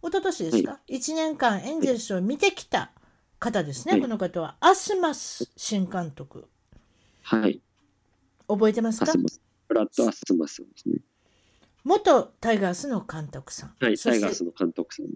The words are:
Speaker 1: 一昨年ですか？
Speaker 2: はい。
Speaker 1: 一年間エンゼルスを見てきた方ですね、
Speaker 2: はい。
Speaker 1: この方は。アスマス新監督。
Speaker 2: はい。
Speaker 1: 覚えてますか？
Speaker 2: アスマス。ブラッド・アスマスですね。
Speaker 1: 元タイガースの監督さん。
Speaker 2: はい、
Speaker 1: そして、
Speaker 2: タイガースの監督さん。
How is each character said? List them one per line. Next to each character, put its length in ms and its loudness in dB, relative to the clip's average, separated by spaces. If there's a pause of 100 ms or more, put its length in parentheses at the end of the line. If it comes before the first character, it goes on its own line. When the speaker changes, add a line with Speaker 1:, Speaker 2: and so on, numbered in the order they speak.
Speaker 1:
一 100 -6
昨 100 0
年 220 -2
で 80 -2
す 120 4
か？ 80 -2
Speaker 2:
は 160 -14
い。 100 -6
Speaker 1:
一 160 -4
年 240 -2
間 240 0
エ 120 -8
ン 80 -2
ゼ 120 2
ル 60 -2
ス 140 -6
を 80 -2
見 160 -2
て 140 2
き 120 -14
た 280 -4 (480)
方 260 -2
で 80 -8
す 140 -8
ね、 60 4
Speaker 2:
は 60 6
い。 20 2
Speaker 1:
こ 60 -2
の 100 -4
方 220 -4
は。 220 -8
ア 120 8
ス 220 0
マ 180 0
ス 440 -10
新 320 -2
監 220 -6
督。 360 -18 (760)
Speaker 2:
は 220 2
い。 160 2 (880)
Speaker 1:
覚 220 4
え 40 2
て 80 0
ま 120 0
す 60 -4
か？ 40 0
Speaker 2:
ア 40 2
ス 100 2
マ 100 2
ス。 140 -6 (260)
ブ 80 -2
ラ 80 4
ッ 140 -2
ド・ 100 4
ア 60 2
ス 200 -2
マ 140 2
ス 140 -14
で 60 -20 (100)
す 100 -8
ね。 120 0 (840)
Speaker 1:
元 400 4 (160)
タ 140 0
イ 60 2
ガ 120 0
ー 20 -2
ス 140 -8
の 180 -4
監 220 -10
督 260 -14
さ 140 -14
ん。 160 -20
Speaker 2:
は 60 2
い、 80 2
Speaker 1:
そ 120 0
し 40 4
て、 80 4
Speaker 2:
タ 60 2
イ 20 0
ガ 0 -
ー 40 -4
ス 120 -6
の 60 -8
監 200 -2
督 240 -8
さ 80 -12
ん。 120 -10